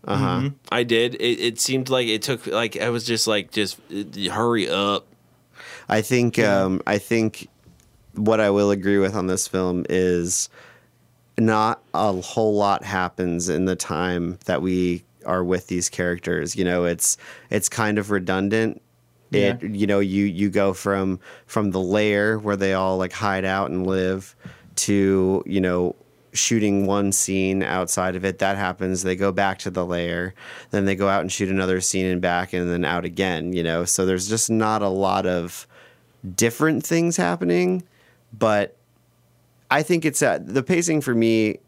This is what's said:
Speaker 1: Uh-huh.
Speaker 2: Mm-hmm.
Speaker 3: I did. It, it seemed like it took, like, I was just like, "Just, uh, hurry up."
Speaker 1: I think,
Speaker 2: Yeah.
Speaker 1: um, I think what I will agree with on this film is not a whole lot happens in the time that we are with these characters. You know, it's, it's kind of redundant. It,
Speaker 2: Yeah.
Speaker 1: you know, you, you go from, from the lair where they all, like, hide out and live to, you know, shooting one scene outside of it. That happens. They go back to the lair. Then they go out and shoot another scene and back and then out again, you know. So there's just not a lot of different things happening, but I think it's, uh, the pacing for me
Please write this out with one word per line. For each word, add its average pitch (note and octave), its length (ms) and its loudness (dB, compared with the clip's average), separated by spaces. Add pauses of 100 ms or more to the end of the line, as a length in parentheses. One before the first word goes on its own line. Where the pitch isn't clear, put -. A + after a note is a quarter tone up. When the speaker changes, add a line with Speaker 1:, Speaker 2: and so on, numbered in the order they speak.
Speaker 1:
Uh-huh. G2+ 200 0
Speaker 2:
Mm-hmm. G2 240 0 (240)
Speaker 3:
I A#2+ 100 2
did. A#2+ 320 2
It, A#2+ 260 0
it A#2 200 -2
seemed C3 300 -2
like B2+ 180 2
it G#2+ 140 0
took, - 260 -4
like, A2 320 -2
I A2+ 100 0
was A#2 140 -2
just A#2 240 0
like, G#2 240 0
"Just, G#2 260 -2 (160)
uh, G2 380 -6
hurry A2+ 360 0
up." G2+ 380 0 (840)
Speaker 1:
I A2 140 4
think, A#2+ 360 2
Speaker 2:
Yeah. G2+ 260 4
Speaker 1:
um, F#2+ 240 0
I G#2 100 2
think A2 500 -2 (680)
what G#2+ 240 4
I G#2 100 4
will G2+ 220 4
agree G2+ 260 2
with G2 160 2
on F#2 140 -2
this F#2 180 -2
film F2+ 420 -2
is F2+ 600 0 (880)
not A2 440 2 (120)
a G2+ 260 2
whole G#2+ 340 0
lot G2+ 300 2
happens F2+ 640 -2
in F2 160 0
the F#2 120 0
time F2 680 -2
that F2 180 0
we F2+ 400 0 (220)
are F#2 200 0
with F2+ 240 -2
these F2+ 200 -2
characters. F2 680 -4
You F#2+ 80 -2
know, F2 200 0
it's, F2 320 0 (340)
it's G#2+ 180 -2
kind G#2+ 300 0
of G2+ 120 -4
redundant. G2+ 720 0 (500)
It, G2+ 300 2
Speaker 2:
Yeah. F2+ 60 -6
Speaker 1:
you G#2 180 -2
know, G2+ 140 2
you, G2+ 240 2
you G2 260 0
go G2 240 2
from, F#2+ 460 -2 (260)
from G#2 240 0
the F#2 100 0
lair G#2 580 2
where G#2 180 -2
they F#2+ 180 2
all, F#2+ 240 0
like, F2+ 140 -2
hide F#2+ 320 -2
out F#2+ 260 0
and F#2 160 -2
live F#2+ 480 -2 (420)
to, G2 720 2
you G2 140 -2
know, F2+ 340 0 (380)
shooting G2+ 540 2
one G2 260 2
scene F#2+ 500 0
outside F2+ 540 -2
of F#2 80 -6
it. F#2+ 160 -2
That G2 160 2
happens. F#2 460 -2
They F#2 140 0
go G2 160 0
back F#2+ 280 0
to G2 100 -6
the F#2 160 -2
lair. F2 480 -4 (380)
Then G2+ 120 2
they G2 100 2
go G2 140 2
out F#2+ 140 2
and F#2+ 100 -4
shoot G2 160 -2
another F#2+ 320 0
scene F#2 260 0
and F2+ 140 0
back F2 320 0
and F2 180 -2
then E2+ 140 0
out F2 200 -2
again, F2 480 -2
you F2+ 100 -2
know. E2 220 0
So F#2 200 0
there's F#2 240 0
just A2 220 -2
not A2 320 2
a G2+ 60 0
lot F#2+ 380 0
of F2 400 -4 (720)
different A#2+ 480 0
things E3 320 0
happening, F3+ 680 0 (540)
but G#2+ 400 2 (960)
I C#3+ 120 4
think D#3+ 220 0
it's, D3+ 180 0
uh, G#2 200 4
the B2+ 200 -2
pacing E3+ 380 0
for C3 140 -2
me A2+ 540 2